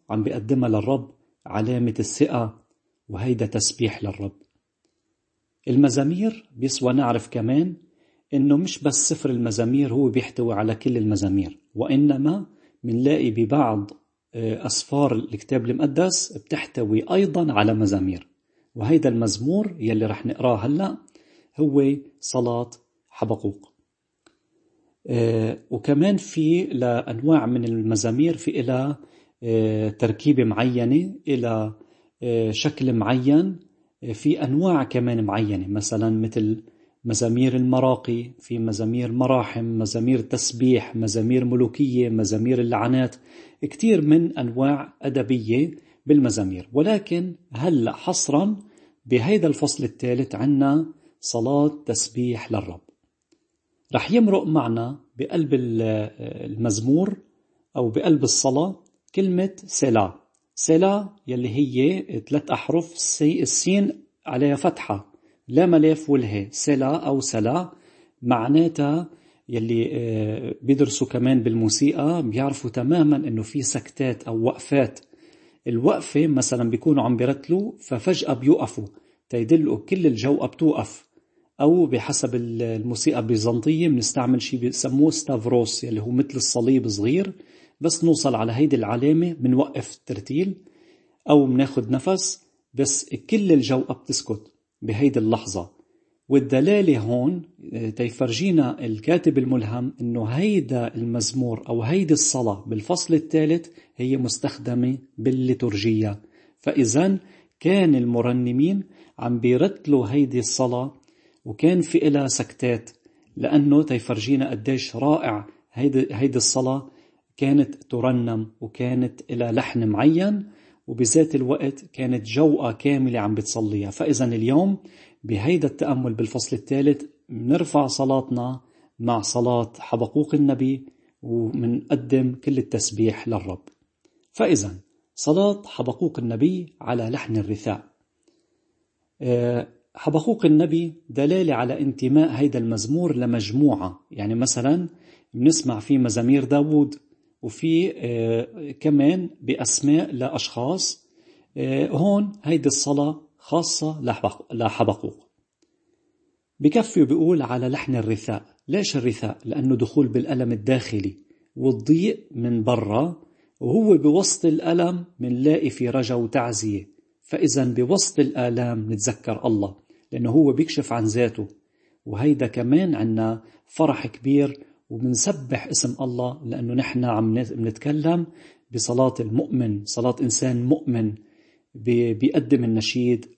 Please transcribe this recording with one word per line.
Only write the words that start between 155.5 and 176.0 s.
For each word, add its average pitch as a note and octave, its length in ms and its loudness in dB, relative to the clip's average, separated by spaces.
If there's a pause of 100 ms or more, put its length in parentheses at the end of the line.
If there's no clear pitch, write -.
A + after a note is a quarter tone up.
بكفي E3+ 420 2
وبيقول D#3+ 400 2
على B2 260 -4
لحن C3 280 -4
الرثاء. G#2+ 460 -4 (260)
ليش F3+ 280 -2
الرثاء؟ A#2 480 -4
لأنه C3 320 0
دخول B2 320 2
بالألم B2 440 -2
الداخلي G#2+ 640 -2 (400)
والضيق C3 760 0
من A#2+ 320 -2
برا، A#2 600 -2 (380)
وهو F3+ 380 4
بوسط D3+ 460 2
الألم E3+ 600 0 (160)
منلاقي B2+ 500 2
في B2 180 -4
رجا B2 260 -2
وتعزية. A2+ 760 -2 (320)
فإذن B2+ 520 0
بوسط B2+ 440 0
الآلام A#2+ 760 -2
نتذكر G#2+ 540 -4
الله، G2 300 -2 (360)
لأنه A#2+ 180 -2
هو C#3 220 4
بيكشف D3+ 400 -2
عن A#2 120 -2
ذاته. A2 440 0 (580)
وهيدا B2 400 0
كمان C#3 480 2
عنا A2+ 480 -2 (240)
فرح - 400 0
كبير، C#3 540 0 (300)
ومنسبح B2+ 760 -2
اسم B2+ 380 -4